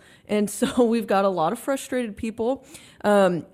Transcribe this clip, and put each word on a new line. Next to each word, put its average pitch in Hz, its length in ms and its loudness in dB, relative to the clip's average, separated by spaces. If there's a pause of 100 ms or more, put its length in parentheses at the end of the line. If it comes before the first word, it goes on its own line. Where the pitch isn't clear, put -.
(280)
And 208 220 0
so 254 360 0
<laughs> - 0 -
we've 226 220 0
got 196 180 2
a 196 40 2
lot 175 220 0
of 233 60 -4
frustrated 254 580 -6
people. 226 480 -6 (400)
Um, 190 500 4